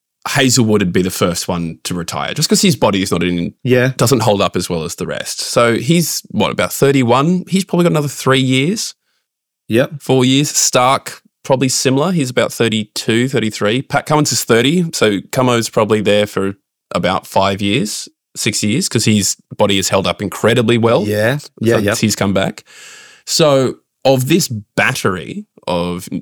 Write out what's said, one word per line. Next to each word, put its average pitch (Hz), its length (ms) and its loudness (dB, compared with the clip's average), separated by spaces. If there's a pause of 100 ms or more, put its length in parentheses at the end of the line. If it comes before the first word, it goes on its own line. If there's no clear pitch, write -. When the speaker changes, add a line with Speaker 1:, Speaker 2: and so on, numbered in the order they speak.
(260)
Speaker 1:
Hazlewood 120 560 2
would 90 100 0
be 92 100 2
the 95 80 -2
first - 380 -2
one 85 360 -6
to 92 100 -8
retire, 85 400 -6
just 156 140 -2
'cause 214 140 2
his 175 140 2
body 98 260 2
is 98 80 -4
not 87 120 0
in, 87 320 -2 (100)
Speaker 2:
Yeah. 123 320 2
Speaker 1:
doesn't 123 240 2
hold 107 220 2
up - 140 0
as 90 140 -4
well 82 140 -4
as - 120 -8
the 82 100 -8
rest. - 340 -8
So 120 380 2
he's, 165 420 0 (100)
what, 92 200 0
about 92 220 -2
thirty-one? 139 760 2
He's 190 160 0
probably 175 200 0
got 170 80 2
another 147 160 0
three 131 320 2
years. 135 540 0 (760)
Speaker 2:
Yep. 127 340 0
Speaker 1:
Four 131 220 2
years. 135 260 2
Stark, - 720 0 (200)
probably 135 260 0
similar. 139 440 0
He's 139 180 -2
about 120 220 -2
thirty-two, 113 800 -2
thirty-three. 110 520 -2
Pat - 240 -2
Cummins 151 260 2
is - 120 -2
thirty, 135 480 2
so 104 280 0 (120)
Cummo's 120 360 0
probably 107 340 0
there 104 240 2
for 98 280 -4 (400)
about 87 320 -2
five 98 340 0
years, 117 480 -4 (280)
six - 260 -4
years, 104 260 -2
'cause 123 160 -2
his 107 320 2 (200)
body 101 200 2
has 95 120 -2
held 95 180 0
up 90 160 -4
incredibly 113 560 2
well 113 280 2
Speaker 2:
Yeah. 107 320 0 (220)
Yeah, 113 160 2
Speaker 1:
since 107 80 -2
Speaker 2:
yeah. 101 120 0
Speaker 1:
he's 107 200 0
come 101 160 0
back. - 320 -4 (640)
So 139 540 2 (240)
of 131 240 2
this 170 200 2
battery 101 1000 -4 (220)
of 87 400 -4 (140)